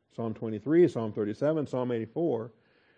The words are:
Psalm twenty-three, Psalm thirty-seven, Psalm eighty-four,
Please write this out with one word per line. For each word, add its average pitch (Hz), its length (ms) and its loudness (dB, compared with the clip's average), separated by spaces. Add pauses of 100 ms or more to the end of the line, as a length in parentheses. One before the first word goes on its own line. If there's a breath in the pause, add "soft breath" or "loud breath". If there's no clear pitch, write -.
(160)
Psalm 113 160 -4
twenty-three, 120 560 4
Psalm 113 240 -4
thirty-seven, 127 540 0
Psalm 123 260 -2
eighty-four, 120 580 -2 (480)